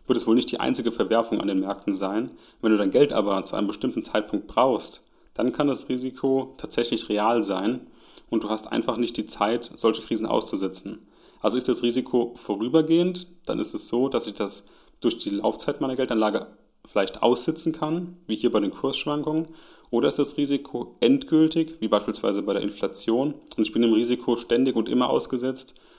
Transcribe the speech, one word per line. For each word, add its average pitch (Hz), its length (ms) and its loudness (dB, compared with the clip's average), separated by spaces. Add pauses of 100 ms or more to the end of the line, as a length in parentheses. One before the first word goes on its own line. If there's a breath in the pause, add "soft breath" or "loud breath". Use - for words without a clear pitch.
wird 120 120 2
es - 80 -2
wohl 113 80 4
nicht - 180 2
die 117 80 -4
einzige 123 320 0
Verwerfung 113 480 0
an 98 80 -2
den 95 120 0
Märkten 98 340 -4
sein. 98 380 -4 (280 loud breath)
Wenn 110 120 2
du 107 40 6
dein 101 140 2
Geld 143 240 6
aber 101 300 0
zu - 120 -6
einem 104 120 0
bestimmten 110 340 -4
Zeitpunkt - 460 -2
brauchst, - 580 0 (260 soft breath)
dann 120 200 0
kann 143 160 0
das 131 200 -2
Risiko 131 720 -2
tatsächlich - 500 -2
real 110 340 2
sein 101 440 -2 (420 loud breath)
und 113 160 0
du 104 60 -4
hast 110 200 -4
einfach 117 280 -2
nicht 117 180 -2
die 110 80 -4
Zeit, - 520 -2
solche 113 260 0
Krisen 110 240 -6
auszusitzen. 101 800 -2 (340 soft breath)
Also 110 160 0
ist 123 120 2
das 120 140 2
Risiko 120 540 0
vorübergehend, 160 920 0 (200)
dann 107 120 -2
ist - 160 -4
es - 140 -4
so, 123 200 0
dass 123 200 -2
ich 101 60 -8
das - 340 -6 (320 soft breath)
durch 117 180 0
die - 120 -8
Laufzeit 110 500 -2
meiner 131 160 -4
Geldanlage 113 500 0 (380)
vielleicht - 360 -2
aussitzen 127 520 2
kann, 160 440 -4 (120)
wie 110 80 -2
hier 113 160 0
bei 107 80 4
den 101 100 0
Kursschwankungen, 151 800 -2 (420 loud breath)
oder 117 160 4
ist 147 140 2
das 139 160 0
Risiko 139 640 -2
endgültig, 156 800 4
wie 110 80 0
beispielsweise 104 560 0
bei 101 80 0
der 101 100 0
Inflation, 113 720 0 (220)
und 110 100 0
ich 107 60 -6
bin 113 100 2
dem 117 100 4
Risiko 120 440 2
ständig 123 400 0
und 107 120 0
immer 127 220 2
ausgesetzt 131 680 -2 (180 soft breath)